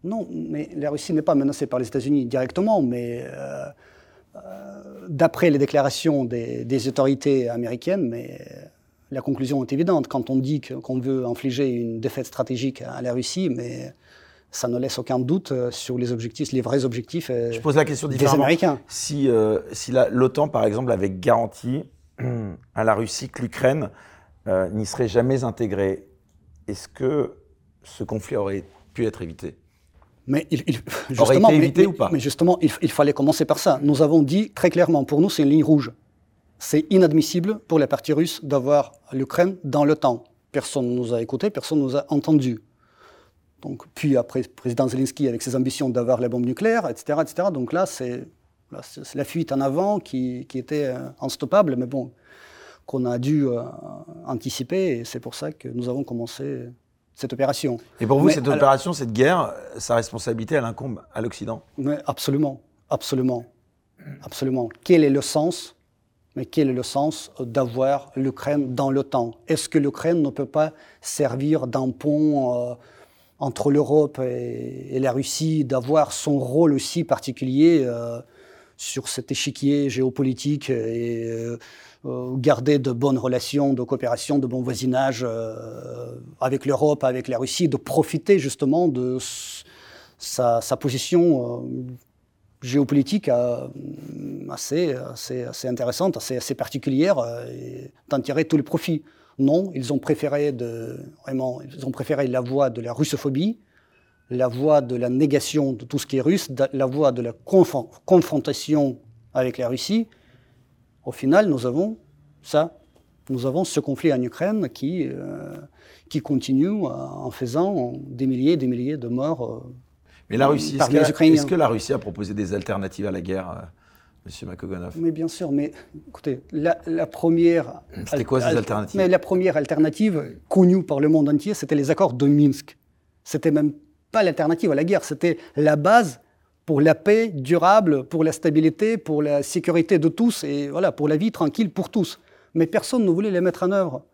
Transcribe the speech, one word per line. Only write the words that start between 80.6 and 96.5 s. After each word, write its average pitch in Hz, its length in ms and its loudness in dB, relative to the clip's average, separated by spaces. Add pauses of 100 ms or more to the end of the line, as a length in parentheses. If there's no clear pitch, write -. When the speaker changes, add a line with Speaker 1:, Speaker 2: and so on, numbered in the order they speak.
Speaker 1:
et, 117 540 -4
euh, 117 340 -6 (480)
euh, 127 300 -6
garder 135 420 4
de 131 140 0
bonnes 131 260 2
relations 131 560 0
de 123 80 -4
coopération, 127 560 -2
de 131 80 0
bon 127 160 -4
voisinage, 127 640 0
euh, 113 880 -10 (260)
avec 131 240 0
l'Europe, 143 380 2
avec 127 240 0
la 123 120 -2
Russie, 131 300 0
de 135 80 0
profiter 165 600 2
justement 147 480 0
de 127 300 -2
s-, - 480 -12 (520)
sa, 117 440 0
sa 131 160 -2
position, 127 880 2
euh, - 20 -8 (960)
géopolitique, 139 640 2
euh, 123 380 0 (840)
assez, 156 440 -2
assez, 127 500 -8
assez 120 240 -10
intéressante, 123 500 -2
assez, 127 200 -6
assez 127 180 -4